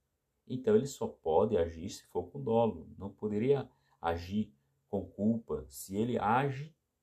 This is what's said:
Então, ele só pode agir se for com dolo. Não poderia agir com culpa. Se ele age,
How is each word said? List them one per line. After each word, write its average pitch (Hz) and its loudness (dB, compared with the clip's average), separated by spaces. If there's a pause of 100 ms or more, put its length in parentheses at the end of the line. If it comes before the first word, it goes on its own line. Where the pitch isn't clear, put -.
(480)
Então, 120 4
ele 123 4
só 113 -6
pode 98 2
agir 85 -2
se - -14
for 90 -6
com - -10
dolo. 113 0 (100)
Não 95 -10
poderia 113 0 (300)
agir 90 -4 (340)
com 95 -6
culpa. 101 -2
Se - -10
ele 113 0
age, 131 0 (300)